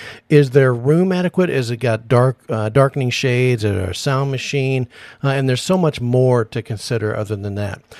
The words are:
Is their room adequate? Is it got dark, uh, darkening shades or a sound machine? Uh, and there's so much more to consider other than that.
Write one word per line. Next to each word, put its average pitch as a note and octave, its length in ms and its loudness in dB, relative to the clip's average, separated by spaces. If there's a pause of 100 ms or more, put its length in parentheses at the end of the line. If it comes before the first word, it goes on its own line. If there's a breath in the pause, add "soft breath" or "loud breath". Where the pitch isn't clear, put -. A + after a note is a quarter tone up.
(280 loud breath)
Is D3 220 4
their C3 240 4
room D#3 380 0
adequate? F3+ 400 0
Is B2+ 180 -2
it A#2+ 80 -4
got A#2 300 -2
dark, B2+ 320 2 (100)
uh, A2 200 -2
darkening C3+ 420 2
shades B2 520 0
or F#2+ 280 -2
a - 20 -8
sound C#3 380 -2
machine? C3 560 -4 (360 loud breath)
Uh, C#3+ 40 0
and C3+ 200 0
there's B2+ 140 0
so F#3 160 0
much D#3 240 -2
more B2 420 2
to A2 200 -6
consider G#2+ 520 -4
other G#2+ 200 -6
than G2+ 200 -8
that. G2+ 280 -8 (160 loud breath)